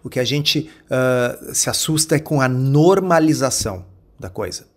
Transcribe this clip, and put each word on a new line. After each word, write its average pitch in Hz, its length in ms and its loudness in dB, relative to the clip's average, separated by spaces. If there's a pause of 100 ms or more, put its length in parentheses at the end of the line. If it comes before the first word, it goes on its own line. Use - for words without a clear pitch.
O - 80 -16
que 127 100 -6
a 127 40 0
gente, 147 460 -2 (200)
ah, 127 480 0 (140)
se - 180 -2
assusta 156 460 -2
é 143 40 2
com 151 200 -2
a 131 80 2
normalização 139 1400 2 (320)
da 95 120 -14
coisa 90 360 -10 (120)